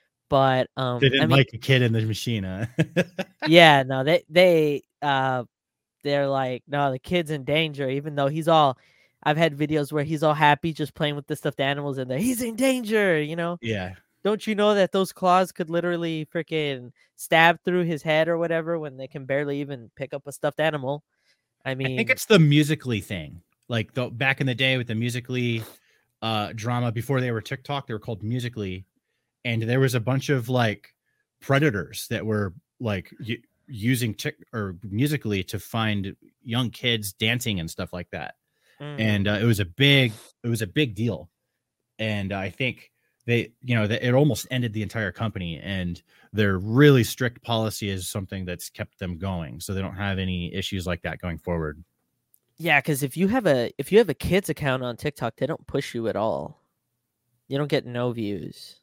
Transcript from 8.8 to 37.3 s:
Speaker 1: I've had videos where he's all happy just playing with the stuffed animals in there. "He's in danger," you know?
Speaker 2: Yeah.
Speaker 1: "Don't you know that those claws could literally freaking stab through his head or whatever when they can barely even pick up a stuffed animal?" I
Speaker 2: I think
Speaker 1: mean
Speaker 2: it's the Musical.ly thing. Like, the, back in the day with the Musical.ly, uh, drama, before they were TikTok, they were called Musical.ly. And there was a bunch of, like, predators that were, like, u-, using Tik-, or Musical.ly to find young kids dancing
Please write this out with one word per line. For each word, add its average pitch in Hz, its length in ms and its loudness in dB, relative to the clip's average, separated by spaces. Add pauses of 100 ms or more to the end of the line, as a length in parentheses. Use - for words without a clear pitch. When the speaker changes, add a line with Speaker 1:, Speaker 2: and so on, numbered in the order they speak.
Speaker 1:
I've 151 140 2
had 160 200 2
videos 147 340 0
where 147 120 0
he's 156 180 -2
all 151 120 4
happy 151 380 4
just 151 220 -6
playing 147 220 -2
with 139 120 -10
the 151 80 -4
stuffed - 240 -4
animals 143 380 -2
in 127 100 -6
there. 127 100 -2
"He's 240 240 -2
in 226 140 -6
danger," 220 680 2
you 151 140 -6
know? 170 240 -4
Speaker 2:
Yeah. 95 340 -4 (300)
Speaker 1:
"Don't 208 220 -2
you 214 80 -2
know 208 200 4
that 190 180 4
those 190 200 0
claws 185 400 2
could 160 180 -6
literally 170 560 -2
freaking 147 680 -4 (240)
stab 165 480 4
through 180 200 2
his 165 180 -4
head 160 260 2
or 170 100 0
whatever 165 400 -2
when 147 200 -10
they 131 100 -12
can 135 180 -14
barely 143 340 -2
even 135 360 -10
pick 139 180 -10
up 139 120 -12
a 143 60 -14
stuffed - 280 -4
animal?" 147 440 -2 (600)
I 131 100 -4 (100)
Speaker 2:
I 135 40 0
think 131 120 -4
Speaker 1:
mean 226 100 0
Speaker 2:
it's 262 160 -4
the 214 120 8
Musical.ly 147 600 4
thing. 85 420 -10 (260)
Like, 113 260 -4
the, 127 160 -4
back 135 300 -2
in 139 60 0
the 127 80 0
day 131 220 2
with 120 120 -4
the 113 60 -4
Musical.ly, 120 680 -2 (600)
uh, 107 320 -2
drama, 120 380 -2
before 123 280 -2
they 127 100 -2
were 113 100 -2
TikTok, 139 460 -8
they 117 80 -8
were 107 60 -8
called 107 220 -8
Musical.ly. 110 640 -6 (600)
And 117 180 -2
there 120 180 2
was 127 140 4
a 123 60 0
bunch 127 280 0
of, 127 200 0
like, 120 460 -2 (460)
predators 135 680 0
that 107 180 -4
were, 104 280 0 (260)
like, 101 400 -4
u-, 123 200 -8 (280)
using 117 460 0
Tik-, - 380 -10
or 98 300 -6
Musical.ly 110 600 -2
to 98 180 -8
find 104 560 -2 (260)
young 120 280 -2
kids 113 420 -2
dancing 110 480 0